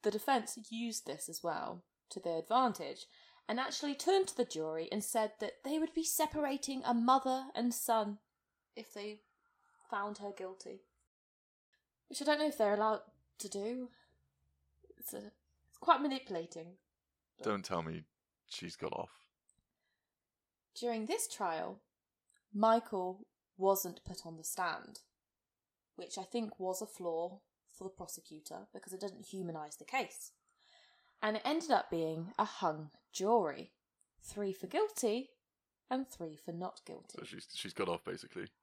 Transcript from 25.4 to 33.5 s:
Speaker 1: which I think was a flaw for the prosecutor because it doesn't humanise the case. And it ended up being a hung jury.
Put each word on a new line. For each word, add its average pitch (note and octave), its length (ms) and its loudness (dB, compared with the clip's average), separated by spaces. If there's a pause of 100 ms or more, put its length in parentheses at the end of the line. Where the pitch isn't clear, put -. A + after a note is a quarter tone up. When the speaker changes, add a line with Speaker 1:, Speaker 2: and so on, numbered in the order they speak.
Speaker 1:
which - 220 -8
I F#3+ 60 -6
think A3 360 -4
was F#3 220 -2
a A3 40 -4
flaw F3 540 -4 (320)
for - 140 -16
the F#3 40 -6
prosecutor E3+ 840 -12
because F#3+ 200 -12
it F#3 80 -10
doesn't G3+ 240 -8
humanise E3 520 -6
the - 80 -16
case. - 460 -4 (920)
And G#3+ 140 2
it G#3 60 -2
ended D#4 280 2
up - 180 4
being E3 480 -2
a G#3+ 80 4
hung D#3 460 -2 (200)
jury. F#3+ 600 2 (500)